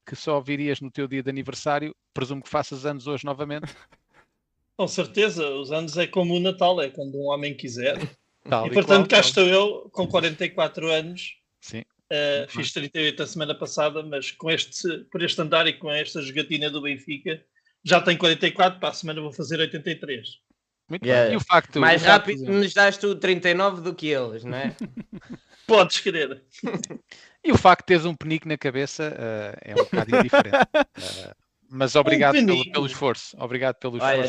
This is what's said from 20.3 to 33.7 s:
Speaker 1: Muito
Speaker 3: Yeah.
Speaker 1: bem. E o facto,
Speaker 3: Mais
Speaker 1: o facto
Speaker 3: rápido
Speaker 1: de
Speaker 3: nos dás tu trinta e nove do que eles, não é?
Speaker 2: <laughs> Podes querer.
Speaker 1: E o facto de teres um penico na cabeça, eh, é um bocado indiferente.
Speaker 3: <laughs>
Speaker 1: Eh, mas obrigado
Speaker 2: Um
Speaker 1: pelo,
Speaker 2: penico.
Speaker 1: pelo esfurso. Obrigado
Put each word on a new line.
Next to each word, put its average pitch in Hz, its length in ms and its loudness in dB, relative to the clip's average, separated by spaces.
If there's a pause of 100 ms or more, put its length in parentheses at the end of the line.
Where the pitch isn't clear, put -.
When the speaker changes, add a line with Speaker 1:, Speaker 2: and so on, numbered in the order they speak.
Speaker 1:
Muito 175 160 -10
Speaker 3:
Yeah. 123 220 6
Speaker 1:
bem. 107 80 2
E - 20 0
o 104 40 0
facto, - 380 2
Speaker 3:
Mais 160 240 6
Speaker 1:
o - 40 -6
facto 202 220 8
Speaker 3:
rápido 135 180 -4
Speaker 1:
de 190 40 -4
Speaker 3:
nos 196 240 2
dás 196 220 6
tu 202 180 -2
trinta 180 360 0
e 170 40 4
nove 190 280 0
do 170 120 -6
que 156 140 -8
eles, 117 340 -4
não 123 140 -8
é? 135 240 -6
Speaker 2:
<laughs> - 640 -16 (240)
Podes 202 320 6
querer. 147 420 -4 (1000)
Speaker 1:
E 311 80 2
o - 60 6
facto 180 240 8
de - 40 -18
teres 170 200 4
um 170 80 -2
penico 156 340 -6
na 151 100 -2
cabeça, 143 580 -4
eh, 107 500 -8
é 107 80 -14
um - 100 4
bocado 110 320 0
indiferente. 254 400 4
Speaker 3:
<laughs> 277 320 2 (100)
Speaker 1:
Eh, - 360 -12 (380)
mas 131 220 0
obrigado 143 400 6
Speaker 2:
Um 269 100 6
Speaker 1:
pelo, 190 140 4
Speaker 2:
penico. - 140 -4
Speaker 1:
pelo 143 140 0
esfurso. 131 520 -4
Obrigado 127 380 -2